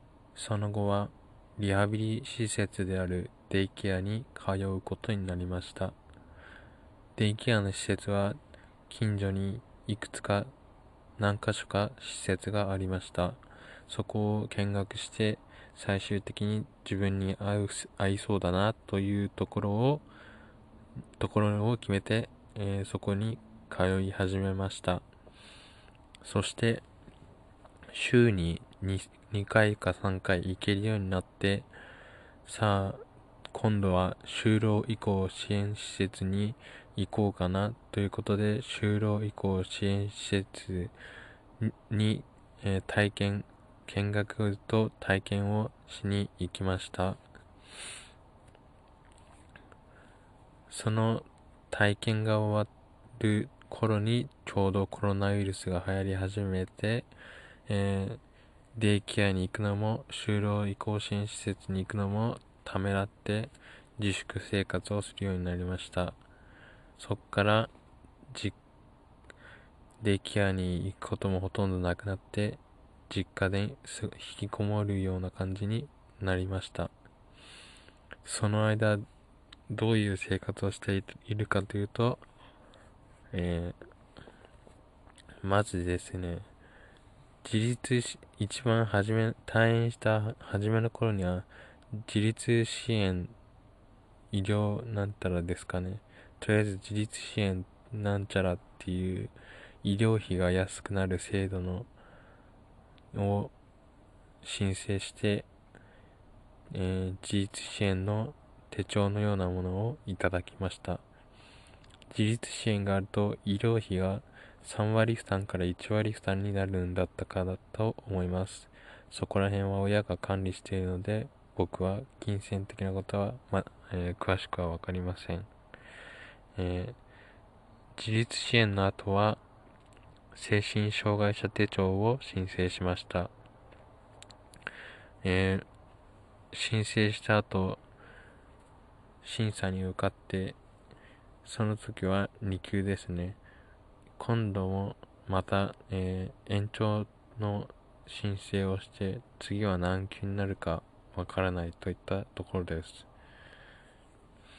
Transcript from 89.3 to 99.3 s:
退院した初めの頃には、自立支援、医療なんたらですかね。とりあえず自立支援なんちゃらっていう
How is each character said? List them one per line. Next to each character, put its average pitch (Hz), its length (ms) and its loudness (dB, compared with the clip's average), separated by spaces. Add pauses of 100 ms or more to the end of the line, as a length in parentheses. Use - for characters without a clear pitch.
退 113 380 6
院 117 40 0
し - 80 -6
た 110 400 2
初 101 320 -2
め 110 120 4
の 113 100 0
頃 113 200 0
に 98 120 0
は、 90 200 0 (640)
自 - 140 0
立 113 460 2
支 - 280 -4
援、 92 340 2 (1040)
医 101 100 2
療 104 520 0
な 101 140 0
ん 101 40 -4
た - 160 -6
ら 90 140 0
で 87 160 -4
す - 80 -16
か 90 160 -4
ね。 95 180 -6 (400)
と - 120 -2
り 107 80 6
あ - 20 6
え - 20 0
ず 98 200 -4
自 - 100 -8
立 107 260 -4
支 - 220 -4
援 95 240 0 (260)
な 104 280 0
ん 98 80 -4
ち - 100 -2
ゃ 95 60 4
ら 90 100 2
っ 90 60 -2 (180)
て - 140 -6
い 92 320 -2
う 110 40 -8 (560)